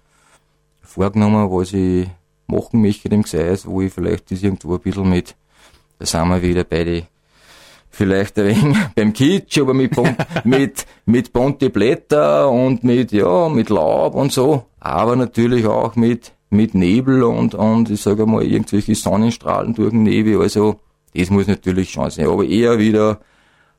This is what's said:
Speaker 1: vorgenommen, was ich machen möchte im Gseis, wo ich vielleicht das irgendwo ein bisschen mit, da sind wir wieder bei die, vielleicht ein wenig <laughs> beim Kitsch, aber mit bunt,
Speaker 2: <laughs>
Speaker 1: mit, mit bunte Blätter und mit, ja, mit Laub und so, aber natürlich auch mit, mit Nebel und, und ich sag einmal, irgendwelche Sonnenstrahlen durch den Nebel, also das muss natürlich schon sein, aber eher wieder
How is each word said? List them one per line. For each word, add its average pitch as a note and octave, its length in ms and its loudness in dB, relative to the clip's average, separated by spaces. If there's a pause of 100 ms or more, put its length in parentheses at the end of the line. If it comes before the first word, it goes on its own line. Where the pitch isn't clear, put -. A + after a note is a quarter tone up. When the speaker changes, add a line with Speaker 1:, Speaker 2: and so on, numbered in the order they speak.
(800)
Speaker 1:
vorgenommen, G#2 680 0
was F#2 220 -2
ich F#2 340 0 (400)
machen F#2 340 -2
möchte G#2 280 -2
im G#2+ 140 0
Gseis, E2+ 420 -4
wo F#2 160 -6
ich F#2+ 120 -4
vielleicht F2 380 -6
das F#2+ 120 -6
irgendwo F#2 320 -4
ein F2 60 -8
bisschen F#2+ 280 -2
mit, F2+ 260 -2 (640)
da - 60 -12
sind E2 240 -2
wir F2+ 120 0
wieder F2 220 0
bei E2 200 -4
die, E2+ 200 -4 (840)
vielleicht G2 500 -2
ein G#2 80 0
wenig D3 380 2
<laughs> - 100 -12
beim G#2+ 180 0
Kitsch, E3+ 460 -2
aber C3 140 0
mit C3+ 180 0
bunt, B2 260 0 (140)
Speaker 2:
<laughs> E3 140 -6
Speaker 1:
mit, C3+ 400 0 (200)
mit A#2+ 280 0
bunte C3 360 0
Blätter D3 800 0
und B2+ 340 0
mit, B2 280 2
ja, G#2 380 2
mit A#2 200 0
Laub D#2+ 460 0
und C3+ 180 0
so, C3 320 0 (140)
aber G#2+ 360 -2
natürlich A#2+ 500 0
auch A2+ 300 -2
mit, A#2+ 380 0 (160)
mit G#2+ 260 2
Nebel B2 480 2
und, A#2 320 0
und A2 340 2
ich G#2 120 -4
sag G#2 180 0
einmal, A2 240 2
irgendwelche G#2 520 0
Sonnenstrahlen G2+ 800 -2
durch G#2+ 180 0
den A2+ 120 2
Nebel, G#2 380 2
also G#2 400 0 (340)
das F2 140 -2
muss G2 180 2
natürlich F#2 440 -2
schon C#2 180 -4
sein, D2+ 180 -4
aber F#2 180 2
eher A2+ 340 2
wieder G#2+ 420 2 (580)